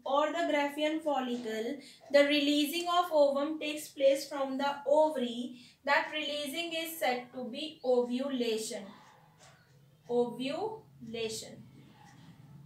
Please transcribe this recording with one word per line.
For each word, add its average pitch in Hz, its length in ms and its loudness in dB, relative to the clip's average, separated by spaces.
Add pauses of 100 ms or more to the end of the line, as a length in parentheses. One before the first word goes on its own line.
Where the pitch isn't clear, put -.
or 285 220 2
the 330 260 -2
Graafian 302 500 0
follicle, 240 760 -2 (340)
the 285 120 8
releasing 294 640 2
of 349 220 2
ovum 294 480 4
takes 302 300 -8
place 277 400 2
from 269 300 -4
the 277 180 -2 (100)
ovary. 254 680 2 (280)
That 311 280 2
releasing 294 640 -6
is 330 240 -6
said 247 360 -2
to 254 100 -8
be 285 400 -10
ovulation. 240 1000 0 (1200)
Ovulation. 240 1600 -4 (1000)